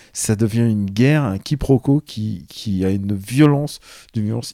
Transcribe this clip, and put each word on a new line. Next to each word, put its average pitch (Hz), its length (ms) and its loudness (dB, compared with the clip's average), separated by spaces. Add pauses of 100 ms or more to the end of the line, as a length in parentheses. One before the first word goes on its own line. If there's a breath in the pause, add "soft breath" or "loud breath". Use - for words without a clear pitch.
(120)
ça - 240 -2
devient 113 340 2
une 104 200 0
guerre, 135 340 2
un 98 140 -2
quiproquo 139 680 0
qui, 107 460 -8
qui 95 340 -4
a 95 60 2
une 98 240 -2
violence, 143 640 2 (340 loud breath)
d'une 107 120 -2
violence 113 280 -6